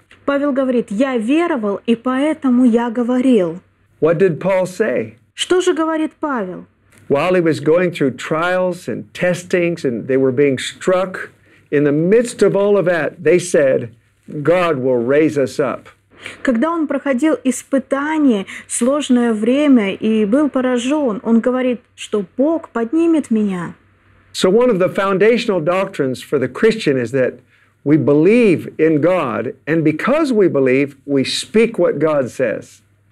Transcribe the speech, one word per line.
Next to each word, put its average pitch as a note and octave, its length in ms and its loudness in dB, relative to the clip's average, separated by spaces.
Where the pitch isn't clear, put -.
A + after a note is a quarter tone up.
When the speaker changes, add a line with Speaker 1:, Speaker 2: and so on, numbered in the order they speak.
Speaker 1:
Павел C#4+ 260 0
говорит: B3+ 380 -2
«Я B3+ 260 -2
веровал, C4 680 -2
и A#3 100 0
поэтому B3+ 680 0
я A#3 260 2
говорил». A3+ 680 0
Speaker 2:
What D#3+ 180 2
did E3 200 2
Paul F#3 260 0
say? F3+ 500 -4
Speaker 1:
Что - 280 0
же F4+ 100 0
говорит D#4 480 -2
Павел? F#3+ 460 -6
Speaker 2:
While D#3 240 2
he F#3 60 4
was D#3+ 180 0
going D#3+ 320 2
through C#3+ 220 -2
trials F3 760 -4
and - 260 -10
testings F3 720 -2
and A#2 220 -4
they C3 100 0
were C3+ 140 2
being C3+ 280 2
struck, - 720 -4
in D3 140 0
the D3 80 2
midst F#3+ 500 0
of F#3+ 140 4
all G3+ 240 2
of F3+ 60 0
that, D#3+ 400 -2
they E3+ 160 4
said, C3+ 500 0
"God E3 340 0
will B2 240 0
raise D3 340 2
us C3 220 -2
up." B2+ 300 -4
Speaker 1:
Когда C4 280 0
он E4 160 -2
проходил C#4 560 -2
испытание, C4+ 1040 -2
сложное B3 640 0
время A#3+ 600 2
и A3 320 0
был C4+ 240 2
поражён, B3+ 760 -2
он A3+ 160 4
говорит, B3+ 400 -2
что - 280 -6
Бог D#4 320 -2
поднимет D#4+ 640 0
меня. F#3 420 -2
Speaker 2:
So - 160 0
one A#3+ 220 4
of G3 80 0
the F3+ 100 2
foundational G3 720 0
doctrines F3 600 -2
for - 160 -4
the C3+ 80 0
Christian G#3+ 500 0
is A#2+ 140 -4
that B2+ 300 -2
we D3 140 2
believe D#3+ 840 2
in D#3 220 2
God, C3 540 -2
and D#3+ 160 0
because C4+ 500 0
we G#3 140 4
believe, C#3 480 0
we C#3 180 0
speak - 520 0
what E3+ 220 0
God C#3+ 320 0
says. - 520 -6